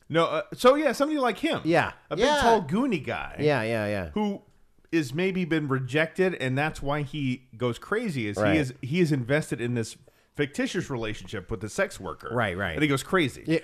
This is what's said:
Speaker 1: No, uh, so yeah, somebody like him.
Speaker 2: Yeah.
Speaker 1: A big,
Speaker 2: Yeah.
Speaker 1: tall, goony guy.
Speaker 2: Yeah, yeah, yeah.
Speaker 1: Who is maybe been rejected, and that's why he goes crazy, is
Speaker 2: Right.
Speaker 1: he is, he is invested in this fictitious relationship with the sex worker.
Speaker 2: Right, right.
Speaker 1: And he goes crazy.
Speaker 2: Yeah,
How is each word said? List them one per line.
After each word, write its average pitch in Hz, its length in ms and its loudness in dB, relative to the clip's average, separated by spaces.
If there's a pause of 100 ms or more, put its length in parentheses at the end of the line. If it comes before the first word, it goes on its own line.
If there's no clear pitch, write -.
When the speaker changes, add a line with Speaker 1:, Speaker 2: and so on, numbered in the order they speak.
Speaker 1:
No, 160 160 4
uh, 151 180 0 (120)
so 247 200 6
yeah, 294 180 2
somebody 294 260 0
like 247 200 0
him. 311 260 -2
Speaker 2:
Yeah. 151 280 2 (180)
Speaker 1:
A - 60 -4
big, - 80 2
Speaker 2:
Yeah. 294 160 4
Speaker 1:
tall, 226 220 6
goony 180 420 0
guy. 73 360 -6
Speaker 2:
Yeah, 143 220 4
yeah, 110 240 0
yeah. 98 280 -2
Speaker 1:
Who 208 260 0 (500)
is 147 220 0
maybe 185 320 0
been 151 240 0
rejected, 151 680 0
and 131 200 -2
that's 151 240 -2
why 147 220 -2
he 135 400 -4 (160)
goes 120 200 -2
crazy, 180 480 -2
is 101 120 -2
Speaker 2:
Right. 107 160 4
Speaker 1:
he 160 60 4
is, 131 200 -2
he 151 200 0
is 156 120 6
invested 135 480 0
in 120 140 -2
this 113 240 -2 (360)
fictitious 151 560 -2
relationship 107 600 -6
with 104 120 -4
the 107 80 -8
sex - 280 -2
worker. 85 320 -10
Speaker 2:
Right, 107 280 0
right. 90 160 -2
Speaker 1:
And 143 80 0
he 156 60 2
goes 139 140 0
crazy. 165 440 0
Speaker 2:
Yeah, 160 180 2